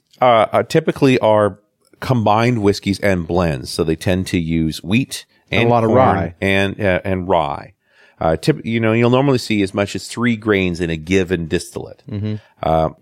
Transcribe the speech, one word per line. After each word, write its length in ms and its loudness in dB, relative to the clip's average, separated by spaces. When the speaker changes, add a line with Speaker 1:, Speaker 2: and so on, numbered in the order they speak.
Speaker 1:
uh, 300 6
uh, 120 2
typically 560 2
are 400 2
combined 600 2
whiskeys 380 0
and 260 0
blends, 440 -2
so 140 -2
they 120 0
tend 320 -2
to 120 -2
use 440 -2
wheat 420 -2
Speaker 2:
And 80 0
a 20 2
Speaker 1:
and 80 2
Speaker 2:
lot 140 2
of 60 2
Speaker 1:
corn 100 2
Speaker 2:
rye. 420 0
Speaker 1:
and, 400 0
uh, 240 0
and 240 -4
rye. 440 -2
Uh, 160 2
tip-, 280 -2
you 140 -2
know, 140 0
you'll 160 2
normally 300 2
see 240 -2
as 100 -4
much 220 -2
as 120 -10
three 300 -2
grains 420 0
in 100 -2
a 60 -2
given 520 0
distillate. 600 -8
Speaker 2:
Mm-hmm. 260 -6
Speaker 1:
Uh, 280 0